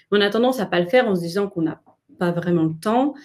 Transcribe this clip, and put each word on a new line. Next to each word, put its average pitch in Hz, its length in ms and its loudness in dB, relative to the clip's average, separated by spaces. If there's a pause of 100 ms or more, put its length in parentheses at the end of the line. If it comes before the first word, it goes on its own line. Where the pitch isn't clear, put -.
(100)
On 202 100 2
a 202 80 2
tendance 240 320 0
à 185 60 -2
pas 175 120 0
le 175 100 0
faire 247 200 2
en 196 80 0
se 170 60 -4
disant 185 260 -2
qu'on 170 140 -6
n'a - 200 -4 (360)
pas 175 140 0
vraiment 170 320 0
le 160 100 0
temps 254 400 0 (100)